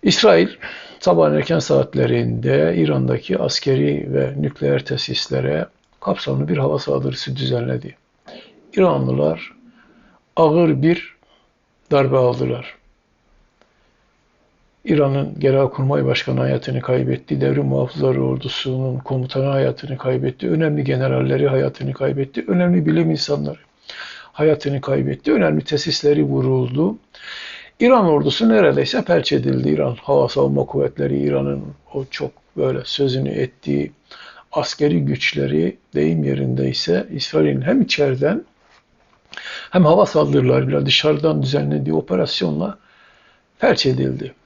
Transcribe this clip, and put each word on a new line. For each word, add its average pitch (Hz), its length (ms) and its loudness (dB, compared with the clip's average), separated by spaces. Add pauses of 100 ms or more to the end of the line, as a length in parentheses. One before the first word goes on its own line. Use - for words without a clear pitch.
İsrail, 180 460 4 (500)
sabahın 160 360 4
erken 151 240 0
saatlerinde 131 1160 0
İran'daki 143 640 0
askeri 143 720 -2
ve 139 280 0
nükleer 69 440 -2
tesislere 67 800 -4 (360)
kapsamlı 135 460 -4
bir 160 100 0
hava 143 220 0
saldırısı 135 560 -4
düzenledi. 65 600 -4 (760)
İranlılar 151 800 0 (840)
ağır 160 460 4
bir 170 340 0 (760)
darbe 135 260 2
aldılar. 127 600 0 (2000)
İran'ın 143 520 0
Genelkurmay 135 680 2
Başkanı 131 340 -2
hayatını 131 420 -2
kaybetti, 131 600 -2
Devrim 139 240 0
Muhafızları 135 580 0
Ordusu'nun 131 760 -4
komutanı 131 480 -4
hayatını 135 520 -2
kaybetti, 131 520 -2
önemli 156 340 0
generalleri 131 640 0
hayatını 135 460 -2
kaybetti, 139 540 -4
önemli 175 380 2
bilim 160 260 2
insanları 147 480 -4 (760)
hayatını 151 480 0
kaybetti, 139 520 -2
önemli 107 300 2
tesisleri 147 600 0
vuruldu. 135 760 0 (840)
İran 240 260 6
ordusu 156 440 2
neredeyse 160 520 4
felç 170 300 0
edildi. 131 380 0
İran 143 320 0
Hava 139 280 2
Savunma 135 360 0
Kuvvetleri, 71 540 -2
İran'ın 69 440 -2 (300)
o 135 180 -6
çok - 200 -8 (260)
böyle 131 280 -2
sözünü 135 440 -2
ettiği - 600 -4 (600)
askeri 147 540 0
güçleri, 71 720 -2 (180)
deyim 78 280 2
yerindeyse, 67 880 -2
İsrail'in 76 500 0
hem 247 200 2
içeriden 147 640 0 (1300)
hem 180 160 4
hava 175 200 6
saldırılarıyla 139 800 2
dışarıdan 151 560 0
düzenlediği 143 540 -2
operasyonla 87 840 -2 (840)
felç 214 260 2
edildi. 131 480 -2 (120)